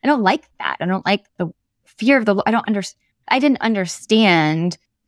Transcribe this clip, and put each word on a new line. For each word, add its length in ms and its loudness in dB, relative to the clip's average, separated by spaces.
I 40 0
don't 140 0
like 220 0
that. 220 -6
I 60 -6
don't 200 -4
like 180 -2
the 100 -4
fear 340 0
of 80 -2
the 80 2
Lo-, 120 -2
I 40 0
don't 180 -2
under-, 140 -2
I 100 0
didn't 240 2
understand 1120 0